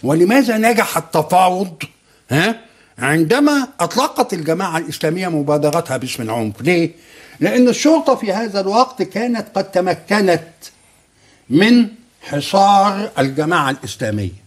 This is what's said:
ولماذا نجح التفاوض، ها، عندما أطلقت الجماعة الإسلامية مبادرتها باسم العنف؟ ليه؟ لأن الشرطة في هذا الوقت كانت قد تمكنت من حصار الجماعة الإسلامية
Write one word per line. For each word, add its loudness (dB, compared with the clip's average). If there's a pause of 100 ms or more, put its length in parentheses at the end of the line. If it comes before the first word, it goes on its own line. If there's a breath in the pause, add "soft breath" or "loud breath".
ولماذا 2
نجح 0
التفاوض، 0 (480 soft breath)
ها، 2 (420 soft breath)
عندما 2 (120)
أطلقت -2
الجماعة -4
الإسلامية -4
مبادرتها -2
باسم -8
العنف؟ -4
ليه؟ 0 (500 loud breath)
لأن 2
الشرطة 2
في -4
هذا -4
الوقت 0
كانت -4 (100)
قد -4
تمكنت 0 (1080 soft breath)
من 4 (360)
حصار 2
الجماعة 0
الإسلامية -6